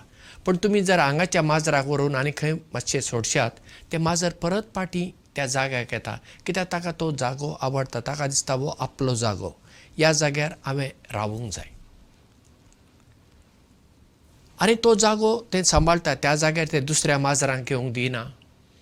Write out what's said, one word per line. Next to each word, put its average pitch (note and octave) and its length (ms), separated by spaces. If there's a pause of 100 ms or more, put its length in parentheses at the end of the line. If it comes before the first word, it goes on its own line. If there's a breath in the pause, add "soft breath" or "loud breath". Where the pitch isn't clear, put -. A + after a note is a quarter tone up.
(460 loud breath)
पण F3+ 120
तुमी G#3 240
जर F#3 180
हांगाच्या D#3+ 420
माजराक D3+ 440
व्हरून C#3+ 300
आनी C#3 220
खंय D#3 160
मातशें - 480
सोडश्यात, A#2 500 (400 loud breath)
तें E3+ 60
माजर E3+ 320
परत F3 320 (140)
पाटी F3+ 380 (220)
त्या C#3+ 100
जाग्याक C3 480
येता, A2+ 240 (280 loud breath)
कित्याक F3+ 260
ताका F3 200
तो D#3+ 200
जागो C#3 500
आवडटा, C3+ 380
ताका C#3+ 280
दिसता, C#3 260
"हो C3+ 260
आपलो B2+ 360
जागो, G2+ 340 (480 loud breath)
ह्या D#3+ 140
जाग्यार D3 420 (100)
हांवें C3+ 260 (240)
रावूंक G#2+ 400
जाय।" D#2+ 160 (3000)
आनी A3 240
तो A3+ 120
जागो A3 580
तें F#3 100
सांबाळटा, E3 520
त्या C#3+ 200
जाग्यार D#3 360
तें C#3 140
दुसऱ्या D3 320
माजरांक C#3 540
येवंक B2+ 220
दिना। B2 320 (560 soft breath)